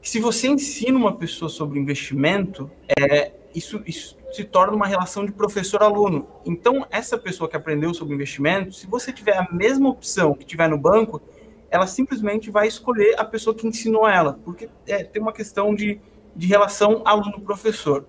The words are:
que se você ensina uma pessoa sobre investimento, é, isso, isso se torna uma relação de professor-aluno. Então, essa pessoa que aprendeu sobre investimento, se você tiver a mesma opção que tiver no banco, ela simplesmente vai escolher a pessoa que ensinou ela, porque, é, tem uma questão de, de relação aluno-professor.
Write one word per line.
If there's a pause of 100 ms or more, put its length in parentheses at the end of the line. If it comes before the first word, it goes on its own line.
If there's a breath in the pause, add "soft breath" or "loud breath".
que
se
você
ensina
uma
pessoa
sobre
investimento, (300)
é, (220)
isso,
isso (140)
se
torna
uma
relação
de
professor-aluno. (160)
Então,
essa
pessoa
que
aprendeu
sobre
investimento,
se
você
tiver
a
mesma
opção
que
tiver
no
banco, (480 loud breath)
ela
simplesmente
vai
escolher
a
pessoa
que
ensinou
ela,
porque, (200)
é,
tem
uma
questão
de, (340 soft breath)
de
relação
aluno-professor.